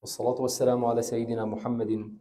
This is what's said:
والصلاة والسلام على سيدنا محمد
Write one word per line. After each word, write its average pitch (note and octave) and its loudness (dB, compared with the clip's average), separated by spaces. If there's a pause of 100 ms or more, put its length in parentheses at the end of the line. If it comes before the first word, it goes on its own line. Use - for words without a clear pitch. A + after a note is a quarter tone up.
والصلاة B2 -2
والسلام B2 2
على A#2 2
سيدنا A#2 -2
محمد A2 -2 (300)